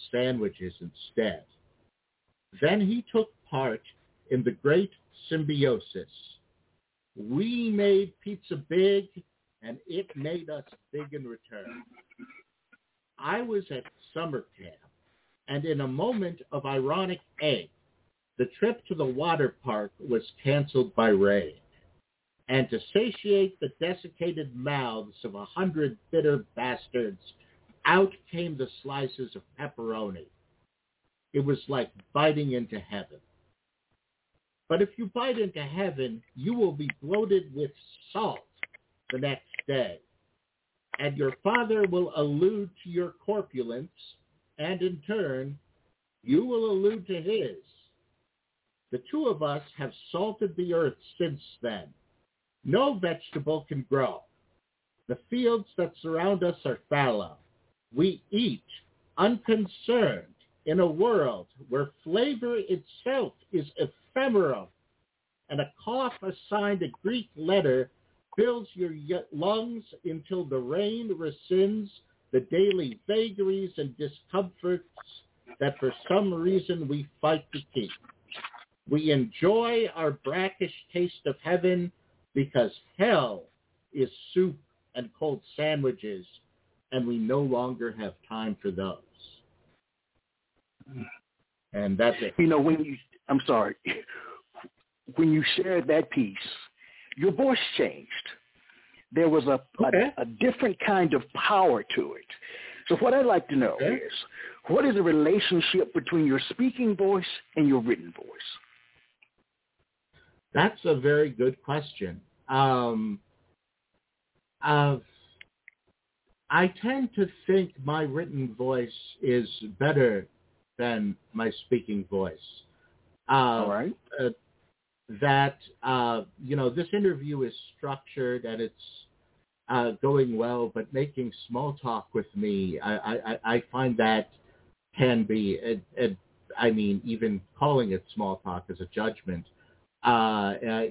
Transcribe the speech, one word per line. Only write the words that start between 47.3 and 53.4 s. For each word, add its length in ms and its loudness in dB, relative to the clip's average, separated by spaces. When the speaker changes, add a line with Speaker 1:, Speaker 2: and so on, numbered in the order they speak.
Speaker 1:
The 200 -6
two 160 0
of 160 0
us 180 -2
have 140 -6
salted 440 -4
the 180 -2
earth 240 2
since 220 -2
then. 320 -8
No 300 2
vegetable 720 -4